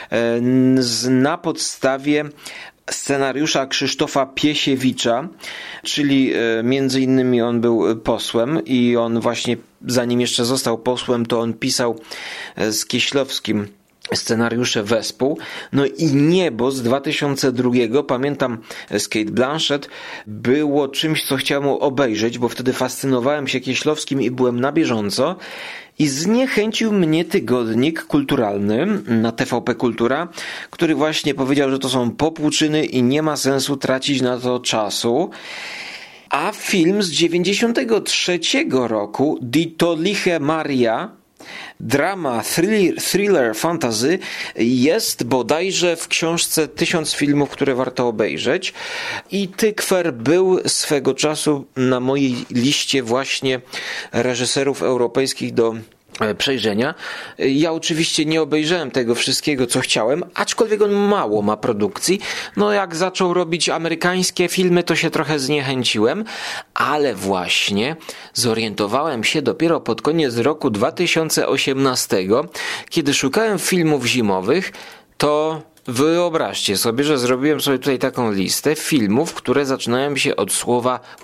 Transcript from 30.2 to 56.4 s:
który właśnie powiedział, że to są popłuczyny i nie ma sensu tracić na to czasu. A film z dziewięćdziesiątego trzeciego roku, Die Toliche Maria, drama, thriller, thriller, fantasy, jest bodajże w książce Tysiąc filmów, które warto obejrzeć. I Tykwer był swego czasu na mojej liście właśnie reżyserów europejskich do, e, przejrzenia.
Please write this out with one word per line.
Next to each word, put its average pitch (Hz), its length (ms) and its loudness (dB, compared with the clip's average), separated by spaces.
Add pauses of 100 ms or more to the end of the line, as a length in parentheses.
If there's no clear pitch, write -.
który 160 240 0
właśnie 151 400 0
powiedział, 139 360 2
że 135 80 0
to 135 100 -4
są 123 220 2
popłuczyny 151 760 0
i 127 180 0
nie 135 200 4
ma 156 140 0
sensu 135 400 0
tracić 131 440 0
na 123 180 0
to 123 220 -2
czasu. 117 720 -2 (1000)
A 160 220 0
film 196 500 2
z 180 80 -2
dziewięćdziesiątego 202 920 2
trzeciego 165 880 0
roku, 110 540 0
Die 135 240 0
Toliche 170 760 0
Maria, 143 680 0 (720)
drama, 143 640 0
thriller, 190 640 2
thriller, 170 520 2
fantasy, 147 640 0 (380)
jest 131 680 2
bodajże 160 720 0
w - 120 -10
książce 165 600 0
Tysiąc 160 460 -2
filmów, 143 360 2
które 135 240 0
warto 127 340 0
obejrzeć. 113 640 -2 (580)
I 196 160 -2
Tykwer 185 640 0
był 170 540 4
swego 139 480 0
czasu 151 500 0 (120)
na 127 240 2
mojej 131 360 2 (140)
liście 131 520 0
właśnie 127 580 0 (520)
reżyserów 127 720 2
europejskich 123 720 0
do, 117 200 4 (460)
e, 107 140 0
przejrzenia. 113 600 0 (440)